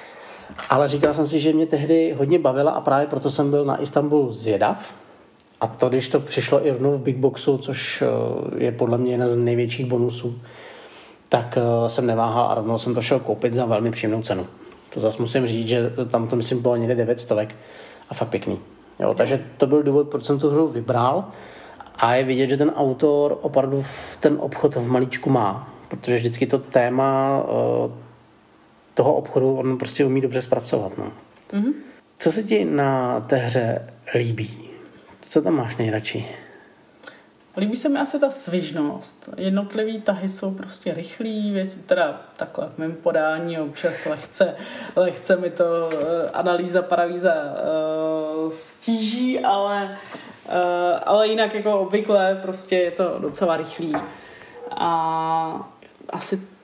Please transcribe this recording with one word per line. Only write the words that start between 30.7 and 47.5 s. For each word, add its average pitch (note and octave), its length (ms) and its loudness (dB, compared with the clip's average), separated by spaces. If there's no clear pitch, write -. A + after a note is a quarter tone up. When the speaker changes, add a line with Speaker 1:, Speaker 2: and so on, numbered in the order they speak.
Speaker 1:
no. - 140 -6
Speaker 2:
Mhm. G#3 200 2
Speaker 1:
Co - 140 2
se A3 100 0
ti G#3 220 2
na C3+ 560 2
té B2+ 160 2
hře A#2+ 560 -2
líbí? A2+ 440 -2
Co D#3 120 4
tam F3 120 0
máš A#2 220 -2
nejradši? A2 500 -4
Speaker 2:
Líbí G#3+ 200 0
se D4+ 120 -2
mi C#4 100 2
asi C#4+ 220 -2
ta C#4 100 2
svižnost. D#3+ 1040 -6
Jednotlivý G3+ 640 -2
tahy F#3+ 280 0
jsou F#3+ 260 -6
prostě F#3+ 400 -8
rychlý, G3+ 580 -4
vět-, F#3+ 240 -2
teda F3 340 2
takhle - 380 -6
v - 40 -10
mém D#3+ 140 -4
podání E3 640 0
občas D#3 480 -4
lehce, D#3 480 -2
lehce F3+ 400 2
mi F3 140 -4
to, F3 140 0
eh, D#3+ 380 -2
analýza, F3 520 0
paralýza, F3 520 0
eh, D#3 1160 -2